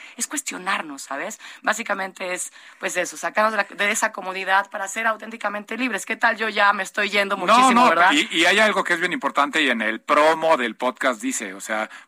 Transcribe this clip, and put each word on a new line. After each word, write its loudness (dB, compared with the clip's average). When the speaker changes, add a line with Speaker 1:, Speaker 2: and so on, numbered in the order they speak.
Speaker 1:
es -4
cuestionarnos, -6
¿sabes? -10
Básicamente -4
es, -8
pues -6
eso, -4
sacarnos 0
de -4
la, 0
de -2
esa 0
comodidad -2
para -8
ser -4
auténticamente -6
libres. -4
¿Qué -4
tal? 2
Yo -4
ya 4
me -4
estoy -4
yendo 0
Speaker 2:
No, -6
Speaker 1:
muchísimo, 6
Speaker 2:
no, 6
Speaker 1:
¿verdad? 4
Speaker 2:
y, 2
y 4
hay 4
algo 2
que 0
es -2
bien -2
importante 0
y 2
en 0
el -2
promo 4
del -4
podcast -2
dice, -6
o -16
sea, -4